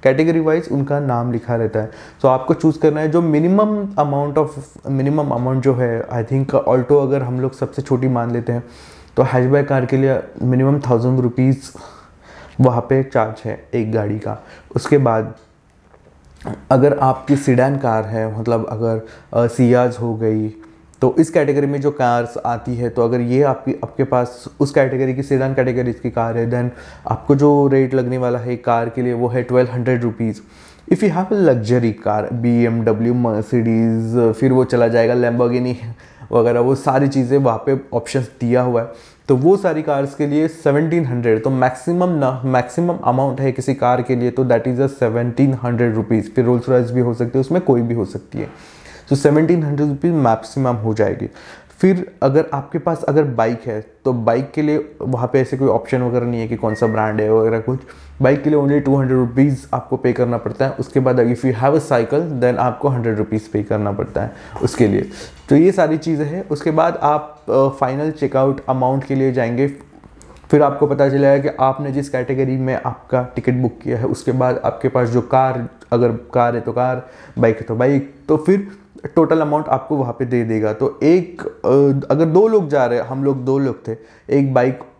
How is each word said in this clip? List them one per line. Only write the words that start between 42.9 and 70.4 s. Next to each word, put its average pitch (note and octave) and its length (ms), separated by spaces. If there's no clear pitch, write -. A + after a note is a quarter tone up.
अमाउंट C3 380
है C3+ 100
किसी B2+ 220
कार B2 280
के B2+ 140
लिए A#2+ 160
तो C3 140
that A#2 160
is B2 160
a C#3 120
seventeen A#2+ 500
hundred A#2+ 300
rupees। A2 260
फिर A#2 240
Rolls A#2+ 180
Royce B2 280
भी B2+ 100
हो A#2+ 120
सकती A#2+ 240
है, C3+ 40
उसमें D#3+ 200
कोई B2+ 200
भी A#2 120
हो A2+ 120
सकती - 340
है। G#2 100
तो C#3+ 60
सेवनटीन D3+ 480
हंड्रेड D3 240
रुपीज D3 240
मैक्सिमम B2 640
हो A2 180
जाएगी। - 360
फिर F#3 440
अगर C#3 300
आपके C#3 240
पास E3 260
अगर D3+ 200
बाइक A#2 420
है A2 200
तो C3 80
बाइक A#2+ 380
के D#3 100
लिए D3+ 400
वहाँ B2 320
पे C3+ 80
ऐसे C3 160
कोई C3+ 100
ऑप्शन A#2 340
वगैरह A#2+ 240
नहीं A#2+ 160
है A2+ 60
कि A#2 80
कौन A2 200
सा A#2 120
ब्रांड G#2+ 340
है G#2+ 120
वगैरह A2 260
कुछ। B2+ 200
बाइक C#3 220
के D3+ 60
लिए D3+ 100
only C#3+ 220
टू C3+ 140
हंड्रेड C3 220
रुपीज C3 560
आपको B2+ 240
पे B2 160
करना A#2+ 240
पड़ता A2+ 280
है। C3+ 60
उसके - 280
बाद B2+ 180
if A#2+ 200
you B2+ 160
have B2+ 200
a D#3 80
cycle, B2 480
then B2+ 280
आपको B2 300
हंड्रेड A#2 300
रुपीज G#2+ 300
पे G#2 160
करना G#2 280
पड़ता G2+ 300
है A2+ 120
उसके - 240
लिए। G2 220
तो C#3 60
ये E3+ 160
सारी D#3+ 260
चीज़ें D#3 280
हैं। E3 240
उसके D3+ 220
बाद E3 300
आप, D3+ 480
अ, C3+ 180
फाइनल C#3 440
चेकआउट C#3 580
अमाउंट C3 340
के C#3 120
लिए C3+ 160
जाएंगे। B2 600